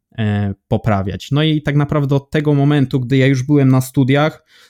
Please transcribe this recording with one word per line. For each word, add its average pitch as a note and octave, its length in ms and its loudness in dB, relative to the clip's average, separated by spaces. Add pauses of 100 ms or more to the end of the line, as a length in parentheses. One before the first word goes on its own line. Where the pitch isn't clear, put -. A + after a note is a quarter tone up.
(180)
e, G#2 360 -2 (140)
poprawiać. G2+ 640 -4
No C#3+ 120 0
i D#3 180 0
tak D3 140 -4
naprawdę D3 400 0
od C#3 140 -4
tego D3+ 240 0
momentu, C#3+ 460 0
gdy B2+ 180 -2
ja C3 100 4
już C3 160 0
byłem C#3 260 2
na C3 120 4
studiach, C#3+ 640 0 (240)